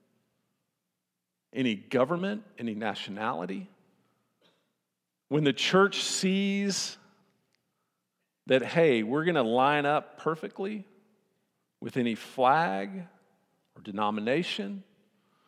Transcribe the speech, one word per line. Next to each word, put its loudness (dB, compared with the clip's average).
any 0
government, -2
any -6
nationality, -6
when 2
the 6
church 4
sees 0
that, 4
hey, 4
we're -2
gonna 2
line 2
up -2
perfectly -6
with -12
any 0
flag 2
or -20
denomination -2